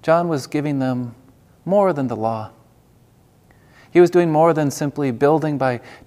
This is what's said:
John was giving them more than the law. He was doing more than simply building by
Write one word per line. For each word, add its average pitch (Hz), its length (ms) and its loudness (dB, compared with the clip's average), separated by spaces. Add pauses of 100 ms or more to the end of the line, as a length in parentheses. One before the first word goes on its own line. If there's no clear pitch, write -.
John 170 260 2
was 147 180 -4
giving 147 320 -4
them 123 360 -4 (500)
more 190 300 0
than 135 140 -4
the 117 80 -6
law. 110 340 -6 (1400)
He 170 100 4
was 175 100 6
doing 175 200 2
more 156 240 4
than 147 160 0
simply 143 400 -4
building 147 480 0
by 127 220 -2 (260)